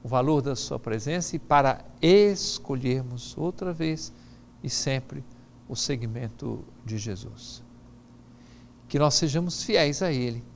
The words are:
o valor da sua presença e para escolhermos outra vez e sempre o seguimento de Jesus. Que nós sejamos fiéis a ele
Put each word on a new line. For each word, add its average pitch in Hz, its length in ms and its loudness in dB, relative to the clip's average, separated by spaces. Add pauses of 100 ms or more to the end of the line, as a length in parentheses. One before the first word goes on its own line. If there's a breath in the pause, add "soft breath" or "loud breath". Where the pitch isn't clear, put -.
o - 60 -10
valor 131 340 4
da 135 140 -2
sua - 240 -6
presença 139 560 -4
e 165 60 -2
para 139 440 4 (160)
escolhermos 131 1400 2
outra 180 360 -4
vez 160 400 -4 (500 loud breath)
e 135 80 -4
sempre 135 540 -4 (440 loud breath)
o 135 60 -8
seguimento 117 920 -4 (200)
de 110 120 -4
Jesus. 107 680 -10 (1200 loud breath)
Que 143 140 0
nós 147 140 4
sejamos 170 500 0
fiéis 147 360 2
a 180 120 2
ele 120 320 -2 (120)